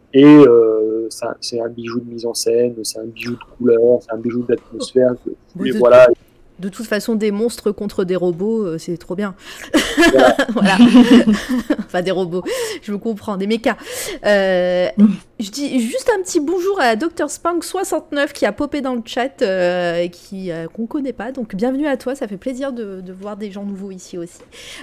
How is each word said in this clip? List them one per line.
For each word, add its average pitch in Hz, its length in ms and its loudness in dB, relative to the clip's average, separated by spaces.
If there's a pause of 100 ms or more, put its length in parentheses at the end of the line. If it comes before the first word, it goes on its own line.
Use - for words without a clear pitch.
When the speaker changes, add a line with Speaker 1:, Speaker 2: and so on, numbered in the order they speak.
(120)
Speaker 1:
Et, 135 120 8
euh, 113 840 8
c'est - 180 -12
un, - 140 -6
c'est 120 200 -8
un 120 80 -6
bijou 117 320 -8
de 120 100 -14
mise 117 160 -10
en 113 80 -6
scène, 120 480 0
c'est 110 160 -10
un 110 80 -10
bijou 120 260 -10
de 120 120 -12 (120)
couleur, 120 460 4
c'est - 100 -12
un 113 60 -8
bijou 120 240 -4
d'atmosphère. 123 720 -2 (400)
Speaker 2:
Bon, 175 100 -8
Speaker 1:
Et 131 80 -2
Speaker 2:
de 214 60 -4
Speaker 1:
voilà. 123 300 10 (500)
Speaker 2:
de 180 100 -10
toute 220 180 -12
façon, 214 280 -4
des 214 160 -2
monstres 214 400 -4
contre 202 340 -6
des 180 120 -2
robots, 185 480 -2
euh, 165 140 -8
c'est 170 200 -10
trop - 160 -12
bien. 196 200 -8 (800)
Speaker 1:
Voilà. - 300 4
Speaker 2:
<laughs> - 100 -2
Voilà. 196 260 2
<laughs> 240 1000 4
Enfin, 185 240 -6
des 180 80 -4
robots, 180 320 -4 (400)
je - 80 -14
vous 202 80 -6
comprends, 214 380 -8
des 190 100 -4
mechas. 226 300 -2 (480)
Euh, 180 720 2
Speaker 3:
Mm. 208 100 8 (320)
Speaker 2:
je 196 120 -8
dis 277 300 -4
juste 339 360 -4
un 381 60 -4
petit 339 180 -4
bonjour 370 400 -2
à 233 160 2
Docteur 294 340 -6
Spunk 339 320 -4
soixante-neuf 311 680 -4
qui - 140 -2
a 202 60 -2
popé 285 280 -6
dans 254 140 -4
le 233 100 -6
chat, 262 380 -6
euh, 180 560 -2
et 175 120 -2
qui, 190 400 -12
euh, 165 160 -8
qu'on 226 200 -10
connaît 175 260 -6
pas. 214 180 -10
Donc, 254 240 -10
bienvenue 262 320 -2
à 269 100 -2
toi, 254 200 -8
ça 247 100 -8
fait 202 120 -12
plaisir 269 340 -8
de, 202 300 -12
de 185 100 -16
voir 202 240 -14
des 208 160 -12
gens 202 120 -12
nouveaux 196 280 -10
ici 185 260 -16
aussi. 170 220 -14 (420)